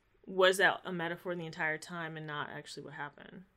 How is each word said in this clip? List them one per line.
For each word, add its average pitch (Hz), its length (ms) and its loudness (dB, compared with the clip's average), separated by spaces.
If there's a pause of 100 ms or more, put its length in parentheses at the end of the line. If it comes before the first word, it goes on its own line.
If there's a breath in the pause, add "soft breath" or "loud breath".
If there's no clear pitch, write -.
(260)
was 185 320 6
that 175 260 6
a 185 80 -6
metaphor 170 440 -4
the 170 100 -6
entire 160 320 -2
time 165 380 -8
and 156 100 -10
not 147 240 -6
actually - 320 -12
what 143 120 -16
happened? - 500 -12 (120)